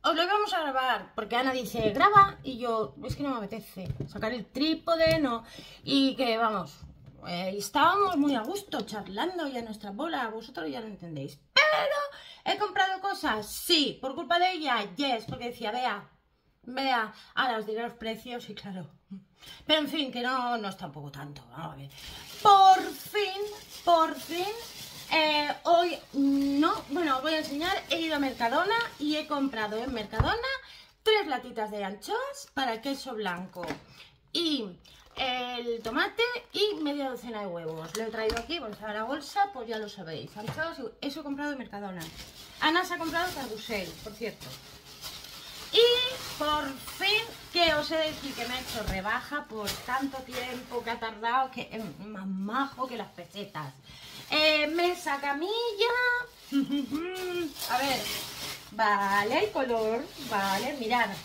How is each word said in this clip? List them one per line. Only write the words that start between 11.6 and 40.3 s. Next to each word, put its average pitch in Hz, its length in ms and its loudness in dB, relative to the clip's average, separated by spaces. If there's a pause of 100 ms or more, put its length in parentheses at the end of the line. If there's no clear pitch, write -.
¿he 392 120 0
comprado 381 440 0
cosas? 311 440 -2
Sí, 294 540 2
por 269 140 -6
culpa 339 240 0
de 370 140 4
ella, 240 440 -2
yes, 254 320 -2
porque 247 220 -6
decía, 226 200 -4
"Vea, 226 380 -2 (540)
vea", 247 500 0 (220)
ahora 247 240 2
os 214 80 -4
diré 220 160 -4
los 233 120 -6
precios 226 540 -8
y 208 60 -12
claro. 185 340 -10 (800)
Pero 311 140 4
en 285 80 0
fin, 277 220 -2
que 240 120 -4
no, 247 340 0
no 208 120 -4
es 185 100 -8
tampoco 143 320 -10
tanto, 143 400 -12
vamos 156 240 -10
a - 20 -14
ver. 139 140 -14 (520)
Por 381 400 12
fin, 392 580 -4 (440)
por 320 300 6
fin, 339 320 -4 (680)
eh, 302 360 2 (160)
hoy 339 340 6 (140)
no, 277 600 4 (180)
bueno, 285 260 2
os 262 60 -2
voy 311 120 0
a 311 40 2
enseñar, 311 380 -2 (140)
he 330 100 0
ido 320 160 0
a - 20 0
Mercadona 277 580 2 (220)
y 302 180 0
he 302 100 -4
comprado 226 500 -2
en 254 160 -4
Mercadona 294 560 0 (540)
tres 427 240 4
latitas 240 440 -4
de 208 140 -4
anchoas 427 680 -6
para 254 200 0
el 220 60 -8
queso 269 340 -6
blanco 180 520 -6 (640)
y 302 360 0 (480)
el 247 640 -2
tomate 359 400 0 (300)
y 403 300 2
media 285 280 0
docena 226 300 -8
de 202 60 -4
huevos. 165 500 -6
Lo 226 80 -2
he 220 60 -4
traído 220 280 0
aquí, 294 200 -4
bueno, 214 160 -8
estaba 214 180 -8
la 220 120 -4
bolsa, 311 480 0
pues 233 160 -8
ya 220 100 -4
lo 208 100 -6
sabéis. 160 480 -10